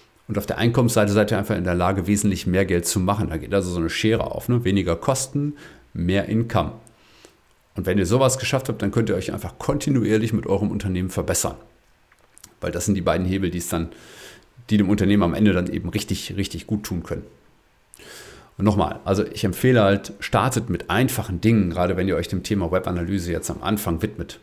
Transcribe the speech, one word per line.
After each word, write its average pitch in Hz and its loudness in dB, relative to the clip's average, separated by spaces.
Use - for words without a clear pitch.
Und 104 -4
auf 104 -2
der - -4
Einkommensseite 120 2
seid 104 4
ihr 110 2
einfach 101 -2
in 90 -2
der 87 0
Lage, 90 0
wesentlich 101 2
mehr 92 2
Geld 87 0
zu - 0
machen. 98 0
Da 82 -4
geht - -6
also 92 0
so 90 -2
eine 82 0
Schere 101 0
auf, - -6
ne? 120 2
Weniger 92 2
Kosten, 143 -2
mehr 90 0
Income. 101 0
Und 90 -6
wenn 95 2
ihr 95 4
sowas 127 2
geschafft - -2
habt, - -6
dann 101 0
könnt 113 0
ihr 98 2
euch - -4
einfach - -10
kontinuierlich 113 0
mit 101 -2
eurem 98 0
Unternehmen 92 -2
verbessern. 82 -2
Weil 87 -4
das 87 -4
sind 101 2
die 92 -2
beiden 85 2
Hebel, 92 0
die 87 -4
es 85 -8
dann, 82 -2
die 107 4
dem 98 4
Unternehmen 101 4
am 82 2
Ende 101 4
dann 90 0
eben 87 -6
richtig, 98 -4
richtig 98 -6
gut 104 -2
tun 87 -6
können. - -8
Und 92 -4
nochmal, 98 2
also 98 2
ich - -6
empfehle 113 4
halt, 101 2
startet 120 0
mit 87 -4
einfachen 98 -2
Dingen, 107 4
gerade 87 0
wenn 92 0
ihr 92 0
euch 87 -2
dem 90 -2
Thema 92 -2
Webanalyse 90 -2
jetzt 80 -4
am - -8
Anfang 95 -2
widmet, - -8